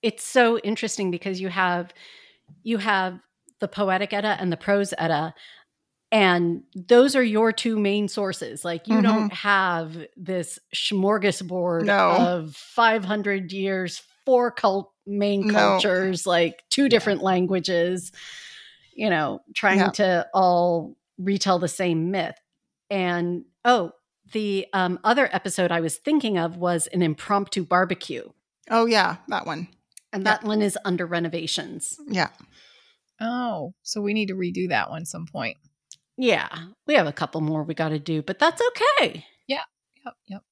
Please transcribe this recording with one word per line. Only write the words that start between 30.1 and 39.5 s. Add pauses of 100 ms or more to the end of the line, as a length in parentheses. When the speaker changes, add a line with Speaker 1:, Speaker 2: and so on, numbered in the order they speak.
Speaker 1:
And
Speaker 2:
Yeah.
Speaker 1:
that
one
is
under
renovations. (100)
Speaker 2:
Yeah. (920)
Speaker 3:
Oh,
so
we
need
to
redo
that
one
some
point. (640)
Speaker 1:
Yeah, (400)
we
have
a
couple
more
we
gotta
do,
but
that's (400)
okay. (220)
Speaker 3:
Yeah, (420)